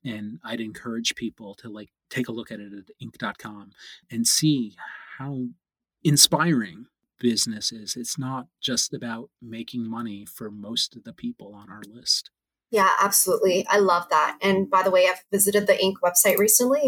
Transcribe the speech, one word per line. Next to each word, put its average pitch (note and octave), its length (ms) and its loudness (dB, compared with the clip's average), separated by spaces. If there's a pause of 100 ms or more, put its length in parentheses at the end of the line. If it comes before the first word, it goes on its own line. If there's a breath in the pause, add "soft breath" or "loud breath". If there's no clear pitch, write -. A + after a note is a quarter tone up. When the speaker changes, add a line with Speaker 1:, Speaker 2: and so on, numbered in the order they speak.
Speaker 1:
And G#2+ 400 -10
I'd A#2 160 -8
encourage A2+ 540 -8
people G#2 400 -12
to, A#2 160 -18
like, G#2 200 -16 (200)
take B2 160 -4
a A#2+ 60 -8
look A2+ 180 -12
at A2 80 -14
it G2+ 140 -16
at G2+ 280 -18
ink A2+ 180 -16
dot G#2 200 -8
com G#2 320 -16 (400 loud breath)
and A#2 160 -2
see C3+ 480 2 (440 loud breath)
how C3+ 280 -6 (560)
inspiring C3+ 840 2 (340)
business A2+ 500 -2
is. A2 260 -10
It's B2 220 -8
not C3 300 -8 (120)
just A#2+ 320 -2
about A#2 380 -10 (100)
making A2+ 480 -10
money A2 380 -10
for A2 240 -14
most G#2 460 -6
of A2 80 -20
the A#2 80 -16
people - 420 -12
on - 160 -20
our G#3+ 180 -20
list. - 420 -4 (400)
Speaker 2:
Yeah, G3 200 4 (100)
absolutely. F#3+ 680 2
I G3+ 100 4
love F#3 320 2
that. D3+ 320 2
And F#3+ 260 2
by F#3 140 4
the F#3+ 80 2
way, F3+ 180 6
I've - 240 -2
visited G3+ 340 2
the - 140 4
Ink F#3+ 240 0
website F3+ 320 4
recently, B3 520 4